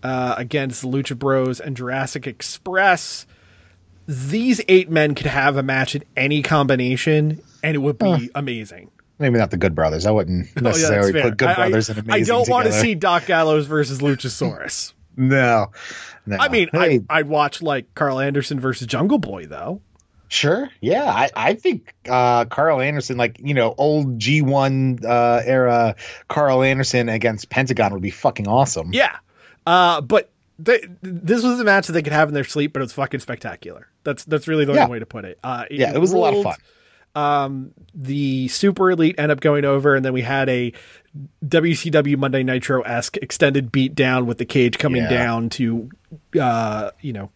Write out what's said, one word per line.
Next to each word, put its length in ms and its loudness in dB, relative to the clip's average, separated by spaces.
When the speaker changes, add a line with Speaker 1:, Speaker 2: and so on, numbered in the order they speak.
Speaker 1:
uh, 360 -4
against 440 -4
the 60 -8
Lucha 300 -4
Bros 420 0
and 160 -8
Jurassic 500 -6
Express. 1000 -2
These 640 -2
eight 220 6
men 240 2
could 120 -6
have 300 2
a 60 0
match 320 -2
in 100 -6
any 260 0
combination, 1000 2
and 120 -2
it 40 -2
would 200 -2
be 120 2
Speaker 2:
Huh. 80 4
Speaker 1:
amazing. 560 -8
Speaker 2:
Maybe 200 2
not 120 2
the 60 -4
Good 180 0
Brothers. 320 -2
I 40 4
wouldn't 360 0
Speaker 1:
Oh, 100 -20
yeah, 60 -4
that's 160 0
Speaker 2:
necessarily 340 2
Speaker 1:
fair. 100 0
Speaker 2:
put 160 0
Good 100 2
Speaker 1:
I, 60 2
Speaker 2:
Brothers 340 0
Speaker 1:
I, 60 -8
Speaker 2:
and 140 -8
Amazing 140 2
Speaker 1:
I 40 0
don't 220 2
wanna 160 2
Speaker 2:
together. 180 2
Speaker 1:
see 120 2
Doc 320 0
Gallows 400 2
versus 340 -2
Luchasaurus. 1000 -4
Speaker 2:
<laughs> 40 -20
No, 540 4
no. 140 -4
Speaker 1:
I 80 2
mean, 240 2
Speaker 2:
Hey. 360 2
Speaker 1:
I, 120 0
I'd 80 -4
watch, 340 -2
like, 320 -4
Carl 240 -2
Anderson 400 -2
versus 300 -4
Jungle 300 0
Boy, 280 -8
though. 340 -10
Speaker 2:
Sure. 420 0
Yeah, 240 0
I, 320 0
I 180 0
think, 400 -4
uh, 360 2
Carl 340 0
Anderson, 360 -4
like, 240 -2
you 140 -4
know, 240 0
old 400 0
G 240 2
one, 640 2
uh, 380 4
era 500 2
Carl 380 2
Anderson 440 0
against 400 -2
Pentagon 440 0
would 100 -6
be 80 -4
fucking 380 -4
awesome. 440 0
Speaker 1:
Yeah. 220 0
Uh, 360 4
but 320 0
th-, 200 2
this 420 -2
was 160 2
a 40 -2
match 220 4
that 60 -8
they 100 0
could 100 -4
have 140 4
in 80 -6
their 80 -2
sleep, 300 -4
but 80 -4
it 60 -4
was 80 -14
fucking 260 -4
spectacular. 640 -14
That's, 220 -6
that's 240 -2
really 160 2
the 80 0
Speaker 2:
Yeah. 140 4
Speaker 1:
only 80 -4
way 40 -8
to 80 -10
put 180 -14
it. 200 -16
Uh, 260 -8
it 80 -10
Speaker 2:
Yeah, 160 0
it 60 0
was 120 2
a 60 2
lot 120 4
of 140 0
Speaker 1:
ruled. 20 -2
Speaker 2:
fun. 100 -4
Speaker 1:
Um, 540 -2
the 540 -2
Super 420 2
Elite 300 2
end 100 2
up 80 0
going 260 2
over, 300 4
and 100 2
then 80 0
we 100 -2
had 260 0
a 240 -2
W 280 4
C 140 -6
W 260 2
Monday 260 0
Nitro-esque 760 -2
extended 520 0
beatdown 560 2
with 120 -4
the 60 -4
cage 340 2
coming 260 0
Speaker 2:
Yeah. 60 -2
Speaker 1:
down 400 0
to, 400 -4
uh, 500 -2
you 120 -10
know 240 -10